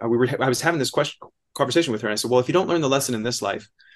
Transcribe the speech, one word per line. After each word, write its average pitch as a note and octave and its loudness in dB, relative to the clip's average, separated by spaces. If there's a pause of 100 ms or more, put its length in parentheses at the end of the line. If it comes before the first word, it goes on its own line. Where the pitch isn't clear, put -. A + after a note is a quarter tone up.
uh, A#2 0
we A#2+ 4
were, B2 4 (100)
I C3 2
was A#2+ 0
having E3 2
this B2 0
question, D3 -2 (380)
conversation C#3+ 0
with G#2+ -4
her. A#2 -2
And G#2+ 0
I G#2 -4
said, A2+ -2
"Well, B2+ 4
if B2 0
you D3 0
don't F3+ 2
learn E3+ 0
the C3+ 0
lesson C3+ 0
in A2 -4
this A#2+ -4
life G#2 -6 (280)